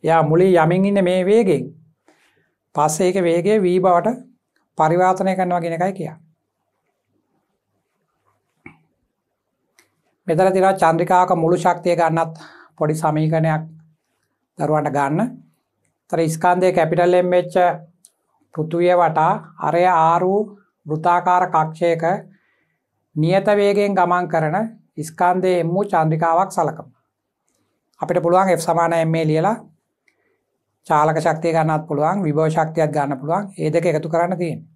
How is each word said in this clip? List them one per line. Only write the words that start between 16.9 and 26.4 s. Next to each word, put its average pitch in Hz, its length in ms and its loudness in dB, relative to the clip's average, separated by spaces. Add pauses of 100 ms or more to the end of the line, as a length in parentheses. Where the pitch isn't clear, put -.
M 180 120 -2
වෙච්ච 175 200 -2 (1000)
පෘථුවිය 170 460 0
වටා 160 320 2 (360)
අරය 175 160 2 (340)
R 180 120 0
වූ 202 120 0 (460)
වෘත්තාකාර 175 560 2 (100)
කක්ෂයක 160 480 0 (1120)
නියත 180 300 0 (140)
වේගයෙන් 202 380 0
ගමන් 180 340 0
කරන 160 240 -2 (520)
ස්කන්ධයේ 180 560 0
M 165 100 -2
වූ 202 160 -2
චන්ද්‍රිකාවක් 165 680 0